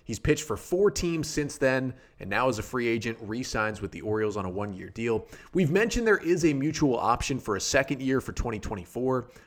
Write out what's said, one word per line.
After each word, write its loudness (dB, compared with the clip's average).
He's -8
pitched 0
for -4
four 2
teams -2
since -4
then, 0
and -10
now 2
as 0
a -6
free -2
agent, 0
re-signs -4
with -6
the -12
Orioles 0
on -4
a -4
one-year -8
deal. -2
We've 4
mentioned 2
there 6
is 2
a 6
mutual 2
option 0
for -2
a -4
second 0
year 2
for -8
twenty -4
twenty-four, -4